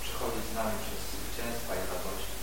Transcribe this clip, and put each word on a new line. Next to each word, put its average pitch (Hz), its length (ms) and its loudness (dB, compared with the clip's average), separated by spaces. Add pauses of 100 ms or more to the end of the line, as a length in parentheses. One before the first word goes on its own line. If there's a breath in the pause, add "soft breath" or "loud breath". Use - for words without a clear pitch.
przechodzić - 460 0
z 220 100 0
nami 220 240 4
przez - 180 -2 (100)
zwycięstwa - 680 0
i - 40 0 (100)
radości. - 480 0